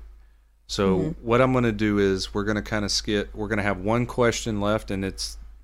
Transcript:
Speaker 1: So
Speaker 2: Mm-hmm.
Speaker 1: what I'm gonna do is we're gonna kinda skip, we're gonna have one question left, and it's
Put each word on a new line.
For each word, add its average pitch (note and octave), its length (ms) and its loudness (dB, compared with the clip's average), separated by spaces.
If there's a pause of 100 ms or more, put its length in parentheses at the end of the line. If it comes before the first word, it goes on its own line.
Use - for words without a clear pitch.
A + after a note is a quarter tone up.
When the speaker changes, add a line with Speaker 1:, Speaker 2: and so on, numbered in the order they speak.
(680)
Speaker 1:
So F#2+ 320 2
Speaker 2:
Mm-hmm. - 260 -4
Speaker 1:
what A#2 160 4
I'm B2+ 120 4
gonna B2 180 4
do G#2 280 2
is F#2+ 340 2
we're G2+ 120 -2
gonna G#2+ 180 0
kinda G#2 260 -2
skip, G#2 460 -2
we're G#2+ 120 -6
gonna G#2 140 0
have G2 180 0
one A2+ 280 0
question A#2 520 0
left, G#2 300 -2
and F#2+ 160 -4
it's - 320 -6 (260)